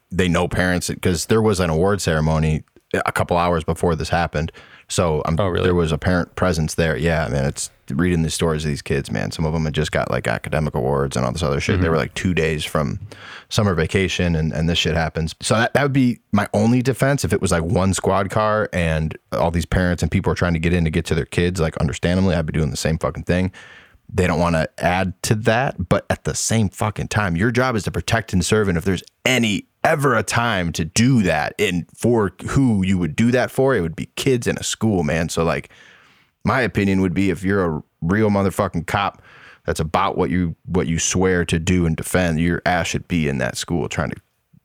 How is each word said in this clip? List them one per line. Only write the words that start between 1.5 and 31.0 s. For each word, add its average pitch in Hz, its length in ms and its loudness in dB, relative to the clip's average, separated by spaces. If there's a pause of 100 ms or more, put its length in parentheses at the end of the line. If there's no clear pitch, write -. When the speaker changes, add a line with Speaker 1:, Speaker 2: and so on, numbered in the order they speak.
Speaker 1:
an 87 100 2
award 92 300 2
ceremony 78 640 2 (420)
a - 80 -2
couple 90 240 0
hours 87 280 0
before 82 320 0
this 78 140 -6
happened. 80 420 -2 (360)
So 80 380 0
I'm, 82 140 0
Speaker 2:
Oh, 101 80 0
really? 90 160 0
Speaker 1:
there 92 100 2
was 85 160 2
a 80 80 0
parent 90 380 -2
presence 80 380 0
there. 80 220 0
Yeah, 80 320 0
man, 67 160 0
it's - 260 -6 (200)
reading 85 320 0
the 78 80 -2
stories 78 340 -2
of 78 40 -4
these 71 140 -4
kids, 69 280 -4
man. 50 220 -4
Some 80 120 -4
of 78 80 -2
them 82 120 -2
had 73 100 -4
just 76 160 -2
got, - 220 -2
like, 62 160 -2
academic 73 480 -2
awards 69 400 -2
and 64 100 0
all 60 60 -2
this 80 100 -6
other 71 180 0
shit. 98 200 0
They 90 60 2
Speaker 2:
Mm-hmm. 82 40 0
Speaker 1:
were, 82 60 2
like, - 180 -2
two 95 180 -2
days 80 320 0
from 73 360 -2 (480)
summer 104 260 2
vacation, 87 640 0
and, 78 160 0
and 80 160 0
this 85 100 0
shit 80 160 0
happens. 80 480 -2
So - 140 0
that, 117 180 0
that 156 80 2
would 143 100 0
be 127 280 2 (100)
my 101 240 2
only 113 280 4
defense. 135 420 0
If - 80 -2
it 104 80 2
was, 90 100 0
like, 85 140 2
one 87 280 2
squad 95 380 0
car 107 420 0
and 80 460 0 (140)
all 82 180 2
these 82 160 0
parents 90 380 2
and 80 60 0
people 87 220 0
are 80 40 -4
trying 87 180 0
to 82 60 0
get 82 120 2
in 87 120 2
to 80 60 0
get 82 160 0
to - 100 -2
their 73 100 -2
kids, 90 340 0
like, 78 180 0
understandably, 87 580 0
I'd 82 100 -2
be 78 60 -4
doing 76 180 0
the 69 60 -6
same 80 220 0
fucking - 260 -4
thing. 90 260 0 (580)
They 90 200 0
don't 80 100 0
wanna 82 300 2 (100)
add 90 460 -2
to - 100 0
that, 113 540 0
but - 200 0
at - 140 -4
the 73 140 -4
same 113 320 0
fucking 101 400 -4
time, 101 280 0
your 110 140 2
job 123 240 0
is 101 100 -2
to 87 60 -6
protect 104 420 -2
and 90 120 2
serve. 107 240 2
And 87 100 0
if 78 60 -2
there's 90 180 0 (220)
any 117 420 0 (200)
ever 143 280 2
a 110 80 2
time 101 500 0
to 87 120 -4
do 117 380 4